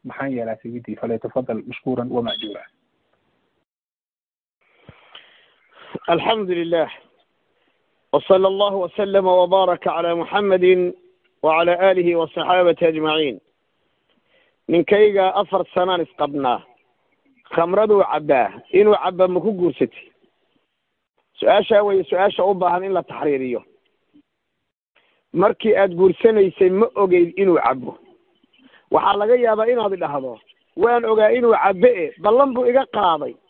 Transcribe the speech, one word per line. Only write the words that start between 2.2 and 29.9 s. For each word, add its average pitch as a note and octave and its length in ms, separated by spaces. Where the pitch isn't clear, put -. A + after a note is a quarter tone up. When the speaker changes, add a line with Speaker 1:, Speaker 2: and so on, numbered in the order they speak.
Speaker 1:
ma'juuran." G#2 460
Speaker 2:
الحمد G#3+ 420
لله. E3+ 400
وصلى F#3+ 340
الله G3 280
وسلم G3 520
وبارك F3+ 600
على E3+ 280
محمد F3+ 760
وعلى F3 480
آله F3 240
وصحابته E3+ 720
أجمعين. D#3 520
Ninkayga G3 680
afar F#3+ 280
sanaan F3+ 320
isqabnaa. C#3 560
Khamraduu G3 520
cabbaa. C3 580
Inuu G#3 240
cabba F3+ 320
ma F3+ 140
ku G#3+ 120
guursatay? F3 540
Su-aashaa G#3 440
weeye G3 200
su-aasha F#3 420
u G3+ 80
baahan F3+ 300
in G3 100
la E3+ 100
taxriiriyo. C3 600
Markii G3+ 420
aad F#3+ 200
guursanaysay F#3+ 720
ma G3+ 260
ogeyd F3+ 420
inuu F#3 220
cabbo? B2+ 380
Waxaa G3 260
laga G#3+ 180
yaabaa A3 320
inaad A3 320